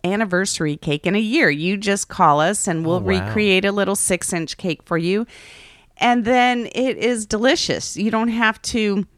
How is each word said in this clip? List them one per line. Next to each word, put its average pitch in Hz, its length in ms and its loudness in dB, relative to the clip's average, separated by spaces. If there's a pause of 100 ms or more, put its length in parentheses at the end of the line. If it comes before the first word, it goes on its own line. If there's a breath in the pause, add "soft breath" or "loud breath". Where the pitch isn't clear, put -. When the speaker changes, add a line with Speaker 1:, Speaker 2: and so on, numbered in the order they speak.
Speaker 1:
anniversary 180 720 -2
cake 147 300 -4
in 180 80 0
a 208 60 2
year. 226 280 2
You 143 280 0
just 190 320 -2
call 151 320 4
us - 260 0
and 165 180 -2
we'll 165 120 0
Speaker 2:
Oh, 185 40 -2
wow. 95 260 0
Speaker 1:
recreate 196 380 2
a 202 80 2
little 196 240 0
six-inch 175 600 -4
cake 170 260 -6
for 170 160 -4
you. 190 280 0 (720 loud breath)
And 240 280 2
then 247 480 2
it 254 240 -2
is 226 280 -2
delicious. 220 720 0
You 208 140 0
don't 226 180 0
have 226 340 0
to 208 440 -2 (120)